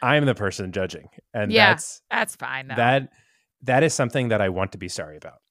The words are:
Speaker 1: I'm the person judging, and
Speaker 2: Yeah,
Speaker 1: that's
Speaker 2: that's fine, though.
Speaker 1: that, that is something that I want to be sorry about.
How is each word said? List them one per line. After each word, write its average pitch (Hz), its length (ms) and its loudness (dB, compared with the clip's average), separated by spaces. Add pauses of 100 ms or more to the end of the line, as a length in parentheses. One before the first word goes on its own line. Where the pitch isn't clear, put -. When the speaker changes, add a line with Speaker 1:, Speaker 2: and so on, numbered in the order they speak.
Speaker 1:
I'm 143 240 4
the 127 100 2
person 95 360 -4
judging, 92 380 -6 (240)
and 107 180 -2
Speaker 2:
Yeah, 214 200 6
Speaker 1:
that's - 380 -6
Speaker 2:
that's 220 260 -4
fine, 131 320 -10
though. 135 80 -10
Speaker 1:
that, 127 340 2 (540)
that 131 200 4
is 156 100 2
something 123 360 -2
that 107 100 2
I 98 100 2
want 92 240 -2
to - 40 -14
be 90 100 -10
sorry 76 300 -10
about. - 220 -20 (100)